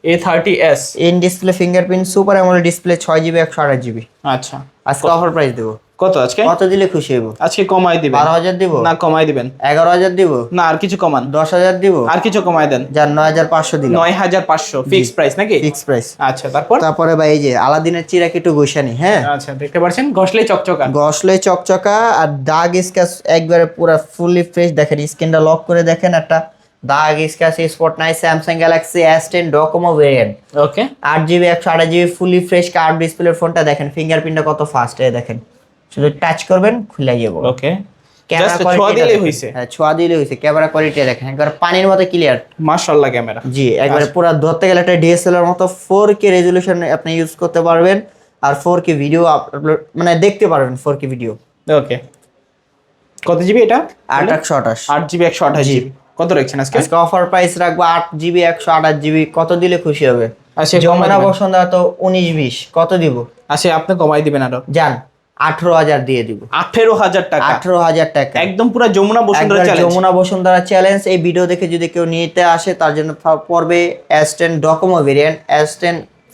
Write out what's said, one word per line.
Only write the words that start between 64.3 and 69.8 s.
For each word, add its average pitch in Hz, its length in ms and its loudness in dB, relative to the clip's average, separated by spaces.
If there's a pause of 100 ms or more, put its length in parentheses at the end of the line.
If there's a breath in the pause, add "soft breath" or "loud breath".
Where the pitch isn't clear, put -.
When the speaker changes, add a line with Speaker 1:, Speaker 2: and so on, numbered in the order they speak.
Speaker 1:
আরো। 123 280 -4
Speaker 2:
যান, 143 280 0 (380)
আঠারো 160 380 0
হাজার 147 320 2
দিয়ে 123 180 0
দিব। 107 140 -8 (140)
Speaker 1:
আঠারো 220 420 0
হাজার 190 360 0
টাকা। 151 160 0
Speaker 2:
আঠারো 175 340 0
হাজার 165 340 2
টাকা। 139 260 -2
Speaker 1:
একদম 196 300 0
পুরা 233 180 2
যমুনা 208 340 2
বসুন্ধরা 202 380 2
Speaker 2:
একবার 180 60 4
Speaker 1:
চ্যালেঞ্জ। 175 260 2